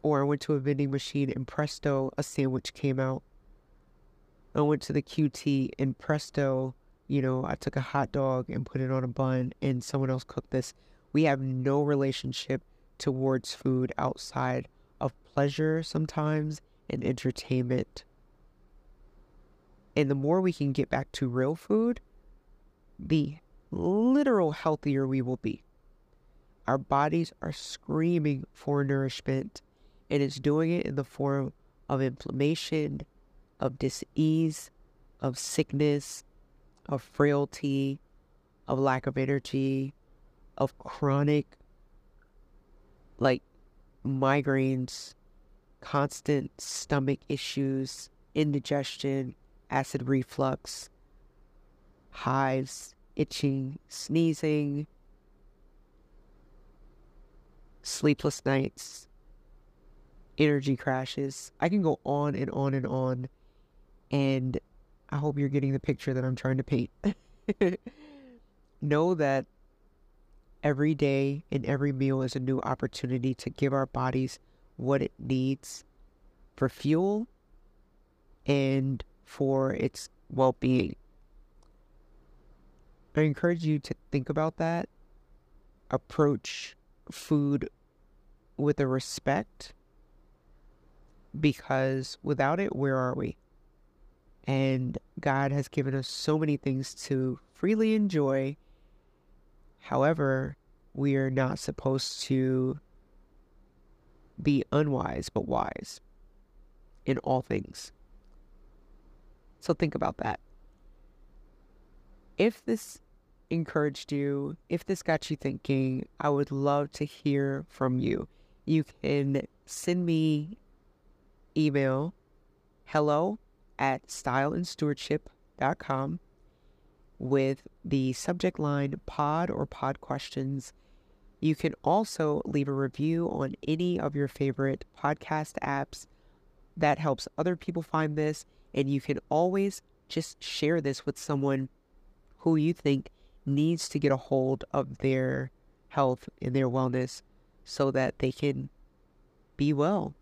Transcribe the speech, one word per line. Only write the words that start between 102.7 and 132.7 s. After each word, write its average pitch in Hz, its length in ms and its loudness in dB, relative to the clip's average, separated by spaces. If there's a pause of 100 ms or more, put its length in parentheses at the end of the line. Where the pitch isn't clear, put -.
be 143 300 4
unwise, 139 580 0
but - 180 -4
wise - 540 -4 (1040)
in 131 140 2
all 131 220 0
things. - 500 -6 (1700)
So - 140 -2
think 156 220 0
about - 220 -2
that. - 220 -4 (2000)
If 214 280 2
this - 360 -4 (480)
encouraged 151 640 -2
you, 143 460 -2 (120)
if 175 160 -2
this 190 180 -4
got - 260 0
you 156 60 0
thinking, 135 720 -2 (120)
I 147 100 0
would 143 220 2
love 143 420 0
to 147 120 -2
hear 139 640 -2
from 127 300 0
you. - 300 0 (380)
You 156 200 2 (160)
can 139 460 0 (180)
send 175 400 -2
me 160 520 0 (1000)
email, 139 580 2 (720)
hello 156 540 2 (400)
at 135 300 -2
style 135 440 0
and 175 140 -4
stewardship - 640 -2 (300)
dot 139 200 0
com, 139 400 -4 (1000)
with 135 480 0 (160)
the 131 300 2
subject 175 460 -2
line 143 460 0
pod 151 440 0
or - 160 -2
pod - 360 -6
questions. 135 720 -6 (640)
You 156 160 2
can - 180 -2 (100)
also 156 640 0
leave 143 220 0
a 139 60 -2